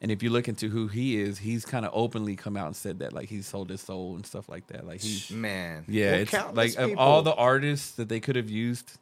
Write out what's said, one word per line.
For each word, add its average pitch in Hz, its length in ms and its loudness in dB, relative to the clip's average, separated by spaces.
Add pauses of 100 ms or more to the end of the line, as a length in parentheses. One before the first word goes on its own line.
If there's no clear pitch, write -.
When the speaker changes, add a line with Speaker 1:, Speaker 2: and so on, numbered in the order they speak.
Speaker 1:
And 110 100 0
if 104 100 -2
you 117 80 2
look 120 180 2
into 110 220 -2
who 110 180 0
he 117 320 0
is, 98 200 -2
he's 113 260 -2
kinda 113 260 -4
openly 110 440 0
come 101 220 -6
out 87 100 -4
and 85 80 -8
said 95 240 -8
that, 64 140 -6
like, 85 160 -8
he 104 120 -8
sold 95 300 -8
his 95 100 -8
soul 92 340 -8
and 98 100 -10
stuff - 220 -12
like - 200 -14
that. - 180 -14
Like, 85 160 -12
he 101 320 -6
Speaker 2:
Man. 92 540 -4
Speaker 1:
Yeah, 104 240 4
Speaker 2:
Well, 90 100 6
Speaker 1:
it's 104 100 -2
Speaker 2:
countless 117 460 2
Speaker 1:
like, 123 140 2
of 101 80 -2
all 147 220 10
Speaker 2:
people. 156 100 4
Speaker 1:
the - 80 0
artists 135 540 4
that 113 160 -4
they 113 100 0
could 127 160 0
have 113 160 0
used, 117 500 -2